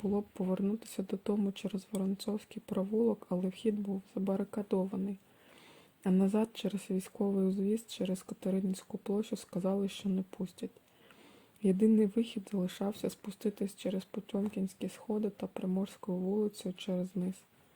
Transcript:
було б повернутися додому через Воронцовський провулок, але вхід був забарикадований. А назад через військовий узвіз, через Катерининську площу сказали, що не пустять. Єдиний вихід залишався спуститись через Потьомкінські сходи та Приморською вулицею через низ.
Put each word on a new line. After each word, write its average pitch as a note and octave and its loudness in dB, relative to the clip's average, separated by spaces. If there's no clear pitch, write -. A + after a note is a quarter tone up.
було G3+ 2
б G#3 -2
повернутися G3 -2
додому G3+ 0
через F#3+ -6
Воронцовський G3+ -2
провулок, G#3 0
але F3+ 0
вхід G#3 -2
був G3 -4
забарикадований. G3 -2
А F#3+ 4
назад G3 4
через - -4
військовий G3 0
узвіз, G3+ 2
через F#3 -4
Катерининську F#3+ -2
площу G#3 -2
сказали, F#3+ 0
що - -6
не F#3+ 2
пустять. - -10
Єдиний G#3+ 8
вихід G#3+ 0
залишався G3 0
спуститись G3+ -4
через F#3+ -2
Потьомкінські G3 -4
сходи G#3+ -2
та - -8
Приморською F#3+ -2
вулицею G3 0
через F#3 -4
низ. F#3 -2